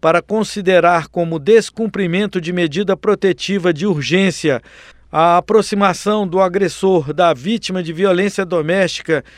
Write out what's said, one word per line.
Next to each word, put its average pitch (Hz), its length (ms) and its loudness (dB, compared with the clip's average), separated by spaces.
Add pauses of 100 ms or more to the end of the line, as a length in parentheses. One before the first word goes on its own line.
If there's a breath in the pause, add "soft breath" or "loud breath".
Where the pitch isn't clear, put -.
para 165 200 2
considerar 175 880 0
como 170 300 -4
descumprimento 196 1000 0
de 170 120 -6
medida 180 440 0
protetiva 190 760 0
de 156 140 -2
urgência 156 720 0 (500 loud breath)
a 170 280 4
aproximação 202 880 0
do 180 140 0
agressor 180 720 0
da 170 180 2
vítima 180 520 -4
de 165 80 -8
violência 190 520 0
doméstica, 165 800 -2 (140 loud breath)